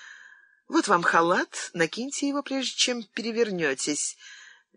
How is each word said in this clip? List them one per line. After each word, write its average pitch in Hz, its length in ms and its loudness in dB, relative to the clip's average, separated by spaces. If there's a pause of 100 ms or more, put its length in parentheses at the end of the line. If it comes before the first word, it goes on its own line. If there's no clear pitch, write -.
(680)
Вот 302 180 2
вам 175 160 4
халат, 175 680 2
накиньте 233 540 -2
его, 277 160 -2
прежде 269 320 -4
чем 240 280 0
перевернетесь. 196 1120 -2 (600)